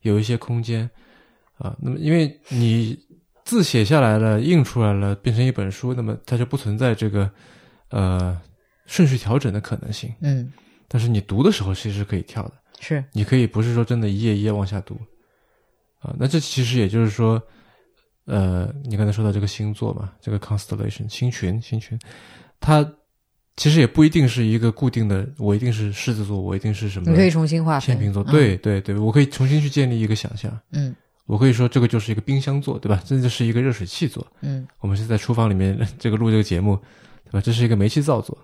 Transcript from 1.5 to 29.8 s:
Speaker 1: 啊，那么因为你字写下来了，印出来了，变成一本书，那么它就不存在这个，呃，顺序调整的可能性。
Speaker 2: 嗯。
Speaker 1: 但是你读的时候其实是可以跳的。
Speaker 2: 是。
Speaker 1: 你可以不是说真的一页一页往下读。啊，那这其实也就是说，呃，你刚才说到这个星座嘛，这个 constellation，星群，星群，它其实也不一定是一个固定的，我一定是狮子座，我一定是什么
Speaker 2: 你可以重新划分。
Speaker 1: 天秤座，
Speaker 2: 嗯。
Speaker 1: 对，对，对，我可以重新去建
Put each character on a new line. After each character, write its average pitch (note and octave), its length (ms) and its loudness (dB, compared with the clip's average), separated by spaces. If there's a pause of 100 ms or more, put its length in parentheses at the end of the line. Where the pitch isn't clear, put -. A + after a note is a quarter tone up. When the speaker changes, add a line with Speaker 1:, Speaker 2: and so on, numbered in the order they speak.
Speaker 1:
啊， - 240 -10
那 C3 100 -4
么 C#3 80 -4
因 D#3 140 0
为 D#3+ 260 0 (100)
你 A#2 480 0 (460)
字 A#3 180 0
写 A#2+ 220 2
下 C#3+ 160 4
来 A2 180 4
了， A2 220 2
印 D3+ 240 4
出 - 180 -2
来 G#2 120 2
了， G2+ 220 0
变 A2+ 200 -2
成 B2 80 2
一 B2+ 80 2
本 G2 180 -4
书， B2 240 -6
那 B2 80 -4
么 A2 240 -4
它 B2 120 -2
就 A#2+ 80 0
不 B2+ 100 -6
存 G#2+ 220 -4
在 A#2+ 180 2
这 A2 140 -2
个， G2 200 0 (600)
呃， F2+ 500 0 (460)
顺 - 200 2
序 C3 120 4
调 A2 200 0
整 B2 140 0
的 G#2 80 -2
可 - 180 -8
能 - 140 -10
性。 A#2 300 -10
Speaker 2:
嗯。 C3+ 300 -2 (360)
Speaker 1:
但 A#2+ 140 0
是 A#2 80 0
你 A2 100 2
读 G2+ 240 0
的 G3+ 80 6
时 - 100 -2
候 F#2+ 140 -2
其 G#2+ 160 -8
实 G2 60 -4
是 G2+ 80 -4
可 G#2 100 -6
以 F2 60 -2
跳 - 220 -10
的。 - 100 -14 (260)
Speaker 2:
是。 D3 320 -4
Speaker 1:
你 G#2+ 120 -2
可 B2+ 120 0
以 B2+ 100 4
不 G#2+ 160 -2
是 A#2 120 0
说 A#2 100 2
真 A#2 160 0
的 A2 80 0
一 G2+ 140 -2
页 A2 140 2
一 G2+ 80 0
页 G#2+ 80 0
往 G#2 140 -2
下 G2 160 -6
读。 G#2 160 -12 (1000)
啊， - 180 -10
那 - 80 -2
这 D3+ 140 0
其 C3+ 240 -2
实 B2 160 0
也 G#2 80 2
就 A2+ 160 2
是 A2 60 2
说， A2+ 320 2 (840)
呃， F#2 480 0 (120)
你 A2 120 -4
刚 G#2 80 2
才 G#2 60 2
说 G#2+ 120 0
到 G#2 80 2
这 G2+ 80 0
个 G2+ 60 -2
星 G#2 280 -4
座 G#2 200 -4
嘛， G2+ 180 -8 (100)
这 A2 100 -6
个 G#2 80 -2
constellation， G#2 680 -6
星 B2+ 220 -2
群， A2 320 -4
星 A2+ 180 -4
群， A2 200 -10 (600)
它 D3+ 280 4 (680)
其 - 120 2
实 D#3 100 6
也 D#3 60 8
不 D#3 180 4
一 D#3 60 8
定 D#3 180 4
是 A#2 180 0
一 A2 120 2
个 A2+ 140 2
固 B2+ 180 0
定 A2+ 180 -2
的， G2 200 -2 (100)
我 G2+ 160 0
一 G#2 60 2
定 B2 120 0
是 G#2+ 200 -2
狮 A2+ 220 -4
子 G#2+ 120 -4
座， G2+ 140 -4
我 F#2+ 160 -4
一 F#2+ 40 -2
定 G#2+ 140 -2
是 G2+ 160 -4
什 F#2+ 120 -6
么 F2 100 2
Speaker 2:
你 E3 40 6
可 F#3 80 6
以 F#3 60 6
重 D#3+ 180 2
新 D#3+ 160 0
划 D#3 160 0
分。 B2+ 180 0
Speaker 1:
天 - 20 -2
秤 G2+ 140 0
座， G2+ 100 -2
Speaker 2:
嗯。 A2 80 -2
Speaker 1:
对， C#3 260 6
对， G2 240 -2
对， G2+ 160 -4
我 G#2+ 140 0
可 B2+ 80 4
以 C#3+ 60 6
重 C3 220 -2
新 D3+ 140 2
去 D3 80 -2
建 C3+ 200 0